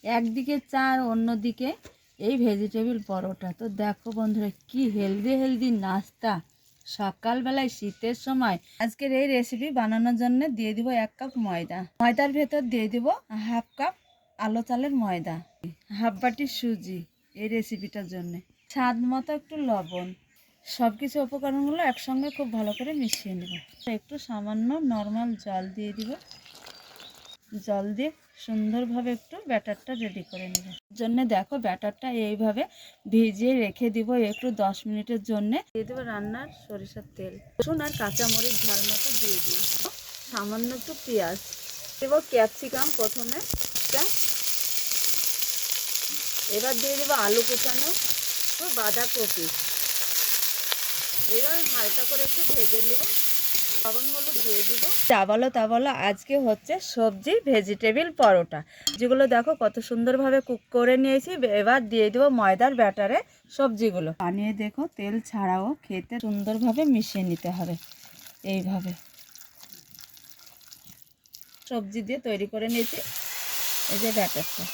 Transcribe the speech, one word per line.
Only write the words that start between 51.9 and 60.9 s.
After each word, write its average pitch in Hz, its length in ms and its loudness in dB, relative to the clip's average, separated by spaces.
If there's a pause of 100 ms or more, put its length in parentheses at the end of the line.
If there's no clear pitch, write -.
করে 277 180 0
একটু - 140 0 (100)
ভেজে 440 280 4 (100)
নেব। 480 120 2 (800)
লবণ 233 300 -2
হলুদ 285 300 -2
দিয়ে 415 240 2
দিব। 240 140 -2 (280)
চাবালো 214 460 4
তাবালো 233 340 2 (180)
আজকে 202 260 -2 (120)
হচ্ছে 220 280 0 (200)
সবজি 220 380 2 (160)
ভেজিটেবল 220 600 2 (120)
পরোটা। 180 400 6 (380)
যেগুলো 254 260 6 (100)
দেখো 240 180 4 (100)
কত 214 120 4 (140)
সুন্দরভাবে 254 500 4 (100)
কুক 247 140 -4 (140)
করে 240 180 6 (100)